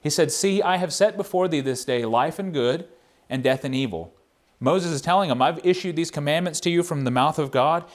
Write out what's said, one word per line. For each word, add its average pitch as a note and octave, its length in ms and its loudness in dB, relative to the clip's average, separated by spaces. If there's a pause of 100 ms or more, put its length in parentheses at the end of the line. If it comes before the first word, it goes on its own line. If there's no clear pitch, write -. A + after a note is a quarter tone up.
He D3+ 80 -2
said, D3+ 200 2
"See, G3 320 0
I F#3 140 2
have F3 160 -4
set G3+ 240 2
before F#3 320 0
thee D#3 120 0
this C3 240 -4
day B2 200 0
life B2 340 0
and F#3+ 140 -6
good C#3+ 340 0 (420)
and C3 140 -4
death C3 220 0
and C3 100 -4
evil." F#2 380 -4 (480)
Moses E3+ 320 2
is C#3 80 -4
telling F3+ 300 2
them, B2 100 0
"I've D#3+ 240 2
issued F3+ 320 0
these E3 160 -2
commandments D#3 480 -2
to F3 100 0
you E3+ 120 2
from D3 220 -4
the B2+ 60 0
mouth C3 280 2
of C#3+ 120 -2
God, D3+ 340 2 (100)